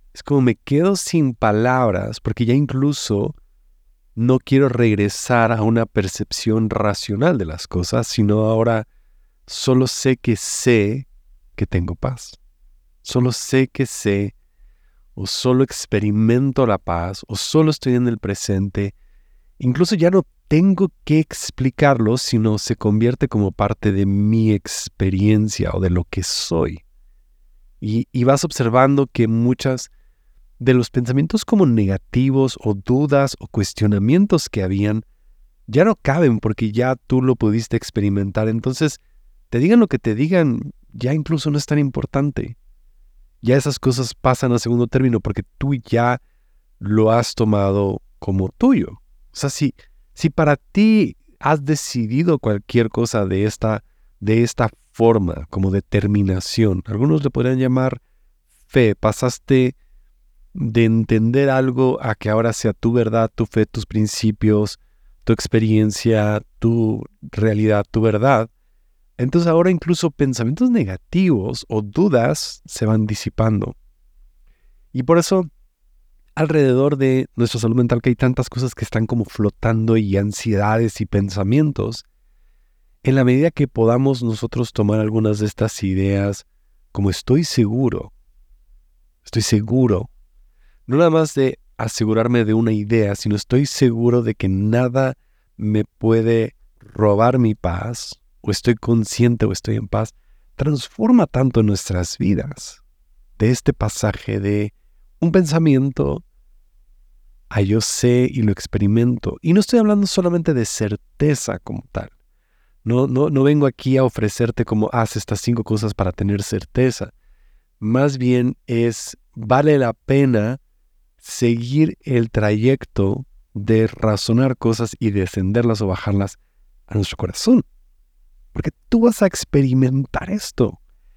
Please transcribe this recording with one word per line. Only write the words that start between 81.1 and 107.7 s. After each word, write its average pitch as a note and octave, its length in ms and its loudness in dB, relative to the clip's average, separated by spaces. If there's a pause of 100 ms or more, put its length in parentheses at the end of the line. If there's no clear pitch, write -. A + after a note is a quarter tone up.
en C3+ 120 2
la C3+ 100 4
medida C3+ 260 4
que C#3+ 180 -2
podamos B2 540 0
nosotros A#2 500 -4
tomar G#2+ 280 0
algunas G#2+ 380 0
de G#2+ 80 -2
estas - 360 -4
ideas, G2 640 -2 (460)
como G2+ 180 0
estoy C3+ 340 0
seguro, A#2 720 -2 (1080)
estoy - 200 -2
seguro A2+ 680 0 (760)
no B2 100 -2
nada E3 140 4
más D#3+ 240 0
de C3+ 240 0 (180)
asegurarme A2+ 680 0
de G#2+ 100 0
una A2+ 180 2
idea, G#2 440 0
sino G#2 180 -2
estoy B2+ 320 0
seguro A#2+ 560 2
de A2 120 -2
que G2 140 -4
nada A#2+ 640 0 (420)
me G#2+ 280 -2
puede A2+ 720 0 (240)
robar G#2+ 600 0
mi A2 160 2
paz, - 640 -8 (200)
o - 100 -4
estoy A2+ 260 0
consciente A#2 720 0
o G2+ 60 -2
estoy G#2+ 240 -6
en G#2+ 120 -6
paz. A2 220 -4 (440)
Transforma D#3 720 -2
tanto B2+ 360 0
nuestras F#2+ 560 -2
vidas - 640 -4 (560)
de A2 120 2
este B2+ 220 0
pasaje G#2 680 -4
de G#2 320 -2 (460)
un E3+ 140 0
pensamiento D3 920 0 (1200)
a G#2 120 -2
yo G#2 200 2